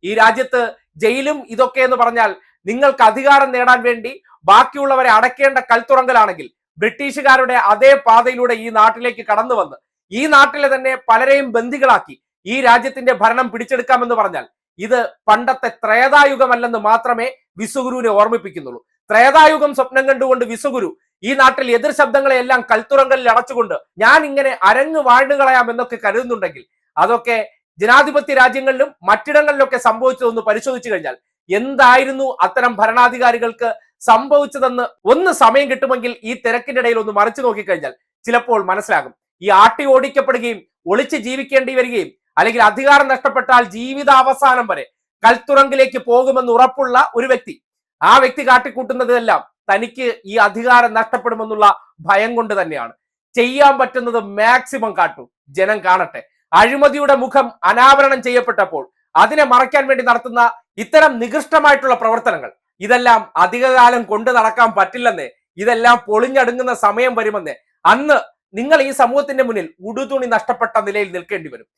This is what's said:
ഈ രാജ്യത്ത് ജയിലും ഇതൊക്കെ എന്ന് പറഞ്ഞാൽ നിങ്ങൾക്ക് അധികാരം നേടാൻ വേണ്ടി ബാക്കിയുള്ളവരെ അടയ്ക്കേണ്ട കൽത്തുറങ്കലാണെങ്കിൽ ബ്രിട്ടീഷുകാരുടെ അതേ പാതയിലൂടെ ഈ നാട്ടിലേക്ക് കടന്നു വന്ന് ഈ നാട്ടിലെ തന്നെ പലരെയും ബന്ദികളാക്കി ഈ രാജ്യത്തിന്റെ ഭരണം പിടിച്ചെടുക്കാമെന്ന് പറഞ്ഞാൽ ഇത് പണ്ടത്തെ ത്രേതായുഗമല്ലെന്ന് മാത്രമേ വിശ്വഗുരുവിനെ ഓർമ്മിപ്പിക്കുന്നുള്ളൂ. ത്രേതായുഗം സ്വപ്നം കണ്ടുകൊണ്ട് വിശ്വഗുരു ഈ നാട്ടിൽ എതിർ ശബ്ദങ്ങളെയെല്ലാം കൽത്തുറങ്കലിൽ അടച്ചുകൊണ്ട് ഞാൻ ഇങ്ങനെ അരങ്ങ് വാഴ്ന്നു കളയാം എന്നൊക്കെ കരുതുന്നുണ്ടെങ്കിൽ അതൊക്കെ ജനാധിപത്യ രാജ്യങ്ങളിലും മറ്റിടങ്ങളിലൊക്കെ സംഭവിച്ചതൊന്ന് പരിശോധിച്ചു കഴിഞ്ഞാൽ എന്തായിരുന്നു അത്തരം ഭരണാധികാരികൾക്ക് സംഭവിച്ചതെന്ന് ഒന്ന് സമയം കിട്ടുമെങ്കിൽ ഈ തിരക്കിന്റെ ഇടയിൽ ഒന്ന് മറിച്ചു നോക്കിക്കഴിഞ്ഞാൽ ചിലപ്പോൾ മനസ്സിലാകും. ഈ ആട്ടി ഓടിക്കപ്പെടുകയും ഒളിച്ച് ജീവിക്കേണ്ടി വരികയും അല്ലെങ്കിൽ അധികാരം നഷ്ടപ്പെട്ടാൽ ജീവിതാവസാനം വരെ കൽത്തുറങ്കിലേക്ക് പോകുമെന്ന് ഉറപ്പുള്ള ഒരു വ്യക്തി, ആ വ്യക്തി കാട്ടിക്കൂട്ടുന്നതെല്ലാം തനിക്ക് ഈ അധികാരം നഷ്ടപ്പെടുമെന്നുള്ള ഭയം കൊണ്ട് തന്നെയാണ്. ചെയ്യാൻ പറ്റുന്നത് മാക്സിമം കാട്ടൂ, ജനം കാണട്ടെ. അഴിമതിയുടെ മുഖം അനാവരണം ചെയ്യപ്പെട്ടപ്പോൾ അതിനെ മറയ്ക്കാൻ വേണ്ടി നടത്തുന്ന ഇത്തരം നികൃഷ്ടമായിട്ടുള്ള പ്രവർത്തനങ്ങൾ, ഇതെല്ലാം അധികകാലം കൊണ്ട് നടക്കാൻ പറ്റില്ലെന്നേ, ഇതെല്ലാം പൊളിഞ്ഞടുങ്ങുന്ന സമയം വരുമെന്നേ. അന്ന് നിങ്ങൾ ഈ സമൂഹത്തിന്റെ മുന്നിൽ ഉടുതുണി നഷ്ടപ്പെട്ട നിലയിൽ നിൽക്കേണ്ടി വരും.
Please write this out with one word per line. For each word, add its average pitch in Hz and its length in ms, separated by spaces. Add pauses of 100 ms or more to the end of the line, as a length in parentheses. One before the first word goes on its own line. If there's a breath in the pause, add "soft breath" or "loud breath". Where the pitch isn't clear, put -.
ഈ 190 60 (120)
രാജ്യത്ത് 247 400 (420)
ജയിലും 269 340 (160)
ഇതൊക്കെ 254 320
എന്ന് 254 160
പറഞ്ഞാൽ 233 300 (340 soft breath)
നിങ്ങൾക്ക് 262 440
അധികാരം 277 440
നേടാൻ 247 240 (100)
വേണ്ടി 233 220 (380 soft breath)
ബാക്കിയുള്ളവരെ 262 680
അടയ്ക്കേണ്ട 262 420 (120)
കൽത്തുറങ്കലാണെങ്കിൽ 233 760 (340)
ബ്രിട്ടീഷുകാരുടെ 262 760 (160)
അതേ 254 180 (160)
പാതയിലൂടെ 240 560
ഈ 226 140
നാട്ടിലേക്ക് 226 500
കടന്നു 226 320
വന്ന് 147 180 (360)
ഈ 233 100 (100)
നാട്ടിലെ 285 400
തന്നെ 262 200 (160)
പലരെയും 269 460
ബന്ദികളാക്കി 240 600 (380)
ഈ - 20 (120)
രാജ്യത്തിന്റെ 254 540
ഭരണം 233 320
പിടിച്ചെടുക്കാമെന്ന് 240 680
പറഞ്ഞാൽ 170 260 (320)
ഇത് 220 200 (300)
പണ്ടത്തെ 240 420 (140)
ത്രേതായുഗമല്ലെന്ന് 247 1040
മാത്രമേ 233 380 (340)
വിശ്വഗുരുവിനെ 247 580
ഓർമ്മിപ്പിക്കുന്നുള്ളൂ. 185 640 (300)
ത്രേതായുഗം 294 680
സ്വപ്നം 262 300
കണ്ടുകൊണ്ട് 254 440
വിശ്വഗുരു 240 380 (380)
ഈ 269 120
നാട്ടിൽ 262 360
എതിർ 285 240
ശബ്ദങ്ങളെയെല്ലാം 262 600 (100)
കൽത്തുറങ്കലിൽ 262 640
അടച്ചുകൊണ്ട് 233 420 (280)
ഞാൻ 277 160 (100)
ഇങ്ങനെ 277 240 (160)
അരങ്ങ് 294 380
വാഴ്ന്നു 269 340
കളയാം 254 320
എന്നൊക്കെ 247 320
കരുതുന്നുണ്ടെങ്കിൽ 202 600 (300)
അതൊക്കെ 226 420 (400)
ജനാധിപത്യ 277 640
രാജ്യങ്ങളിലും 262 480 (200)
മറ്റിടങ്ങളിലൊക്കെ 277 800
സംഭവിച്ചതൊന്ന് 233 600
പരിശോധിച്ചു 240 420
കഴിഞ്ഞാൽ 151 240 (340)
എന്തായിരുന്നു 262 760 (180)
അത്തരം 247 280 (100)
ഭരണാധികാരികൾക്ക് 240 880 (380 soft breath)
സംഭവിച്ചതെന്ന് 262 760 (280)
ഒന്ന് 349 180 (100)
സമയം 262 300
കിട്ടുമെങ്കിൽ 247 420 (160)
ഈ 240 40 (120)
തിരക്കിന്റെ 233 380
ഇടയിൽ 233 180
ഒന്ന് 214 180
മറിച്ചു 226 260
നോക്കിക്കഴിഞ്ഞാൽ 196 480 (320)
ചിലപ്പോൾ 233 360 (100)
മനസ്സിലാകും. 190 420 (300)
ഈ 190 60 (140)
ആട്ടി 277 300
ഓടിക്കപ്പെടുകയും 262 680 (320)
ഒളിച്ച് 277 360
ജീവിക്കേണ്ടി 262 520
വരികയും 240 320 (280)
അല്ലെങ്കിൽ 240 300
അധികാരം 269 440
നഷ്ടപ്പെട്ടാൽ 254 500 (140)
ജീവിതാവസാനം 262 920
വരെ 151 140 (400)
കൽത്തുറങ്കിലേക്ക് 269 840
പോകുമെന്ന് 247 480
ഉറപ്പുള്ള 254 400 (220)
ഒരു 254 140
വ്യക്തി, 240 220 (460)
ആ 175 120 (100)
വ്യക്തി 262 260
കാട്ടിക്കൂട്ടുന്നതെല്ലാം 240 920 (280)
തനിക്ക് 233 380 (240)
ഈ 220 40 (100)
അധികാരം 233 520
നഷ്ടപ്പെടുമെന്നുള്ള 220 680 (420 soft breath)
ഭയം 208 300
കൊണ്ട് 220 220
തന്നെയാണ്. 143 340 (400)
ചെയ്യാൻ 269 460
പറ്റുന്നത് 240 400 (200)
മാക്സിമം 226 580
കാട്ടൂ, 160 260 (340)
ജനം 196 280
കാണട്ടെ. 180 360 (300)
അഴിമതിയുടെ 277 720
മുഖം 262 220 (240)
അനാവരണം 269 560
ചെയ്യപ്പെട്ടപ്പോൾ 226 580 (380)
അതിനെ 302 300
മറയ്ക്കാൻ 262 380
വേണ്ടി 254 180
നടത്തുന്ന 240 340 (400)
ഇത്തരം 302 300 (100)
നികൃഷ്ടമായിട്ടുള്ള 277 800
പ്രവർത്തനങ്ങൾ, 220 480 (340)
ഇതെല്ലാം 240 360 (240)
അധികകാലം 247 680
കൊണ്ട് 247 280
നടക്കാൻ 226 400
പറ്റില്ലെന്നേ, 190 500 (340)
ഇതെല്ലാം 240 340 (120)
പൊളിഞ്ഞടുങ്ങുന്ന 247 640 (120)
സമയം 233 340
വരുമെന്നേ. 208 360 (380)
അന്ന് 285 240 (420)
നിങ്ങൾ 285 200 (100)
ഈ - 20 (100)
സമൂഹത്തിന്റെ 262 480
മുന്നിൽ 202 180 (220)
ഉടുതുണി 254 460
നഷ്ടപ്പെട്ട 233 400 (120)
നിലയിൽ 202 300
നിൽക്കേണ്ടി 175 380
വരും. 113 240